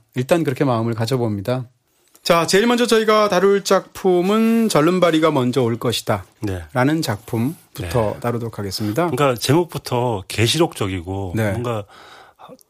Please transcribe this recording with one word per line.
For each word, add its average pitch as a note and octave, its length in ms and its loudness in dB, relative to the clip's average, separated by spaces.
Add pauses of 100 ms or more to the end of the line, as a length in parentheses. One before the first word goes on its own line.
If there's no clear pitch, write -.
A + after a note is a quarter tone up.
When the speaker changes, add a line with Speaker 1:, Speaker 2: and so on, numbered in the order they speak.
(160)
Speaker 1:
일단 D#3 280 0
그렇게 C#3+ 200 -2
마음을 A#2 300 0
가져봅니다. A#2 720 -4 (580)
자, E3+ 240 2
제일 F#3+ 180 4
먼저 A#3+ 220 2
저희가 G#3+ 420 4
다룰 G3 340 2
작품은 G3+ 1040 2
절름발이가 E3 640 4
먼저 B2+ 300 0
올 A#2 160 0
것이다 A2 480 -4 (160)
Speaker 2:
네. F#2+ 220 -4 (100)
Speaker 1:
라는 D3 300 0
작품부터 A2+ 1120 -4
Speaker 2:
네. - 60 -14
Speaker 1:
다루도록 A#2 360 -6
하겠습니다. G#2+ 540 -4
Speaker 2:
그러니까 C3+ 280 0
제목부터 B2+ 880 -2
계시록적이고 G2 1080 -2
Speaker 1:
네. G#2+ 160 -2
Speaker 2:
뭔가 A2+ 340 -4 (840)